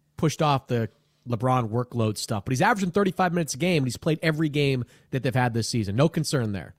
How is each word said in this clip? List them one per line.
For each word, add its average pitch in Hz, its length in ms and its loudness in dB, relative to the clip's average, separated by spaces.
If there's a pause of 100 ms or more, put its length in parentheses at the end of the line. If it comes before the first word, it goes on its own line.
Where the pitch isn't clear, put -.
(160)
pushed - 240 0
off 143 280 0
the 117 200 0 (380)
LeBron 120 420 0
workload 113 480 -2
stuff, - 300 -6
but 135 60 -2
he's 127 100 2
averaging 202 280 2
thirty-five 185 440 0
minutes 175 180 -2
a 131 60 -8
game, 165 240 2
and 131 40 0
he's 120 120 -4
played 156 240 0
every 160 260 0
game 139 360 0 (260)
that 131 120 -2
they've 123 120 0
had 123 180 2
this 113 160 0
season. 101 260 -2
No 151 140 4
concern 127 440 -2
there. 90 260 -8